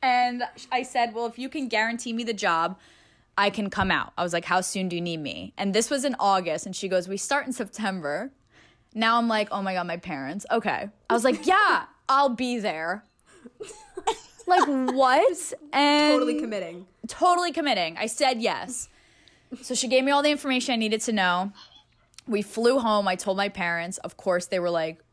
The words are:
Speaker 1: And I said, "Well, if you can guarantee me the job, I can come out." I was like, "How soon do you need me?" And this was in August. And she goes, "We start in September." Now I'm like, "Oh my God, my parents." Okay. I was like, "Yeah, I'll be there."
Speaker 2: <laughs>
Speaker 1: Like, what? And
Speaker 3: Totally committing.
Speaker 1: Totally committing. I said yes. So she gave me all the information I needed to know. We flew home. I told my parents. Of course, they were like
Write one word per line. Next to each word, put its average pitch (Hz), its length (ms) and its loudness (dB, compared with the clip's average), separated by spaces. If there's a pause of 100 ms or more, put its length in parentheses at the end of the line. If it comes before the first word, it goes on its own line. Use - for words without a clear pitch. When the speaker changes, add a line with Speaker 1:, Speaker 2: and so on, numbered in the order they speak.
Speaker 1:
And 247 400 2 (280)
I 247 120 0
said, 233 320 -2
"Well, 233 100 -4
if 233 140 -8
you 262 100 -8
can 269 180 -6
guarantee 226 460 -2
me 226 100 -4
the 226 100 -4
job, 175 440 0 (580)
I 202 140 2
can 202 220 -6
come 190 180 0
out." 156 260 -2
I 180 60 -2
was 175 100 -2
like, 170 140 -2
"How 180 160 2
soon 185 280 -4
do 170 60 -6
you 170 60 -4
need 170 180 -4
me?" 135 380 -10
And 196 160 -2
this 226 160 2
was 277 160 -2
in 269 140 -2
August. 185 480 0
And 190 80 -10
she 196 120 -6
goes, 180 200 0
"We 196 100 -6
start 277 300 -2
in 269 40 -6
September." 196 800 -6 (600)
Now 226 240 2
I'm 233 100 2
like, 214 240 0
"Oh 202 120 -4
my 190 100 -2
God, 175 140 -2
my 170 100 -4
parents." 160 540 -8
Okay. 208 380 -2 (200)
I 226 40 4
was 226 100 2
like, 302 240 2
"Yeah, 370 380 4 (220)
I'll 277 220 4
be 247 300 -4
there." 180 440 -4 (560)
Speaker 2:
<laughs> - 920 -8
Speaker 1:
Like, 359 160 8
what? 269 880 4 (200)
And 294 400 6
Speaker 3:
Totally 302 260 2
committing. 190 480 -6 (220)
Speaker 1:
Totally 349 420 2
committing. 220 460 0
I 214 80 -4
said 254 360 0
yes. 202 460 -4 (720)
So - 140 -6
she 247 140 -2
gave 254 160 4
me 277 60 2
all 285 100 4
the 294 100 4
information 269 400 -2
I 240 60 0
needed 220 240 0
to 240 100 -4
know. 190 400 0 (760)
We 214 140 0
flew 240 380 2
home. 214 300 2
I 185 80 0
told 190 180 -2
my 202 140 0
parents. 175 480 -4
Of - 180 -12
course, 180 300 0
they 185 140 -2
were 175 100 0
like 160 440 -2